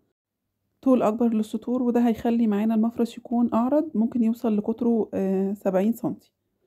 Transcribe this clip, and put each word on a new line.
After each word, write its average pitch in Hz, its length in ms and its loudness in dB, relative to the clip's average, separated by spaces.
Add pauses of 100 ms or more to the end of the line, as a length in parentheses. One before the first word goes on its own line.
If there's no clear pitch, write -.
(840)
طول 254 200 4
أكبر 226 320 2
للسطور، 233 480 -2
وده 240 260 2
هيخلي 233 380 0
معانا 214 280 0
المفرش 233 440 -2
يكون 240 360 -2
أعرض، 294 400 0
ممكن 226 280 0
يوصل 226 340 0
لقطره، 226 580 -2
آه، 196 400 -2
سبعين 196 380 0
سنتي. - 400 -8 (340)